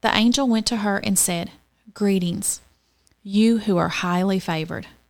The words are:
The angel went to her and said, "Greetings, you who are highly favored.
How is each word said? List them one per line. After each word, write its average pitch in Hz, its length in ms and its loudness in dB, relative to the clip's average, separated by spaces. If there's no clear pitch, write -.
The - 160 2
angel 240 320 2
went 220 200 2
to 233 100 -2
her 202 260 0
and 196 140 0
said, 170 320 -2
"Greetings, 196 680 -2
you 220 360 4
who 208 180 0
are 170 140 0
highly 185 480 0
favored. 165 480 -6